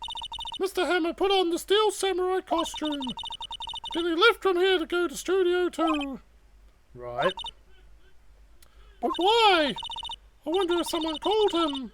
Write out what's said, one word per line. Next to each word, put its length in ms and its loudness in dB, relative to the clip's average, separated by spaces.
Mister 260 0
Hammer 280 0
put 180 0
on 180 4
the 100 0
Steel 320 2
Samurai 500 0
costume. 600 -4
Then 120 -2
he 100 0
left 260 6
from 160 2
here 220 4
to 60 -2
go 220 -2
to 80 -6
Studio 540 0
Two. 500 -2
Right. 400 -2
But 160 -2
why? 560 6
I 40 -6
wonder 260 2
if 120 0
someone 320 -2
called 340 2
him, 400 -2